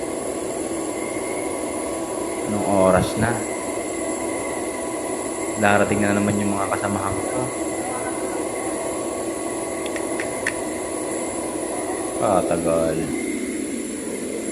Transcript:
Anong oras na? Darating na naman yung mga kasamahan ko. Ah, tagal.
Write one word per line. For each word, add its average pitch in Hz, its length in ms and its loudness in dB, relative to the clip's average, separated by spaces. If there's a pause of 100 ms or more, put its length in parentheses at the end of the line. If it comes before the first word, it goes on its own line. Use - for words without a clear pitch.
(2500)
Anong 101 160 2
oras 92 560 8
na? 117 80 6 (2250)
Darating 101 400 6
na 101 160 4
naman 104 160 4
yung 101 160 2
mga 98 240 0
kasamahan 98 400 0 (160)
ko. 127 100 0 (4000)
Ah, 92 160 6
tagal. 82 560 2 (1500)